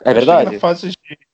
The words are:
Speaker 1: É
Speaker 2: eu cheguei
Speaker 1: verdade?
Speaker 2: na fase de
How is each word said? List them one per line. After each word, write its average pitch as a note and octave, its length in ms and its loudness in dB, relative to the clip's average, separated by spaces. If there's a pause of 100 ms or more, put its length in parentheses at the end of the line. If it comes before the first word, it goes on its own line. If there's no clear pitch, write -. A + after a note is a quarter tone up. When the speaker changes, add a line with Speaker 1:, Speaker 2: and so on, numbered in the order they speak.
Speaker 1:
É B2+ 60 2
Speaker 2:
eu - 20 2
cheguei A#2+ 120 2
Speaker 1:
verdade? D3+ 300 2
Speaker 2:
na G2+ 60 -12
fase F3+ 280 -4
de F#3 80 -12 (360)